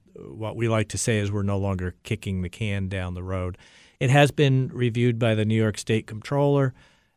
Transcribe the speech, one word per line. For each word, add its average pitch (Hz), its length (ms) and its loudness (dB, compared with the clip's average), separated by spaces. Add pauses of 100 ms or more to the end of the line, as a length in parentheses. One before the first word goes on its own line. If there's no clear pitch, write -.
(160)
what 107 400 -10
we 113 140 0
like 110 180 0
to - 80 -8
say 110 220 0
is 101 120 -2
we're 104 120 -2
no 98 160 0
longer 92 440 -4
kicking 98 380 -4
the 90 80 -4
can 101 400 -4
down 90 240 -6
the 90 100 -8
road. 92 360 -6 (420)
It 135 80 2
has 143 220 8
been 131 420 2
reviewed 120 460 0
by 113 160 2
the 107 100 2
New 110 100 2
York 110 220 2
State - 300 -2
Comptroller. 139 680 0 (440)